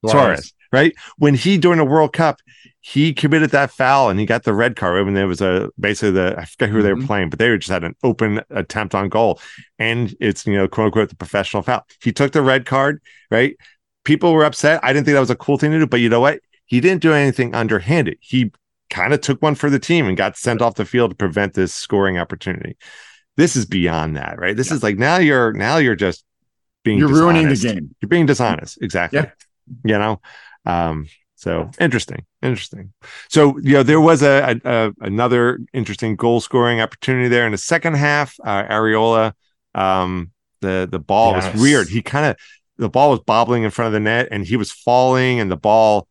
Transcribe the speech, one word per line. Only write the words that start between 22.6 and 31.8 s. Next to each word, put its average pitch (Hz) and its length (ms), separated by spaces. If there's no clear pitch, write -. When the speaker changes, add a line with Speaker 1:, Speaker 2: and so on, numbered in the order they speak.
Speaker 2:
This 156 200
is 113 80
beyond 82 520
that, 78 220
right? 92 180
This 127 140
Speaker 1:
Yeah. 156 60
Speaker 2:
is 113 60
like, 104 160
now 151 200
you're, 131 340
now 107 240
you're 131 200
just 90 280
being 107 140
Speaker 1:
You're 147 100
ruining 160 360
the 147 60
Speaker 2:
dishonest. 113 280
Speaker 1:
game. 73 220
Speaker 2:
You're 101 80
being 165 180
dishonest. 110 560
Exactly. 90 380
Speaker 1:
Yeah. 147 100
Speaker 2:
You 107 140
know? 107 220
Um, 80 400
so 80 340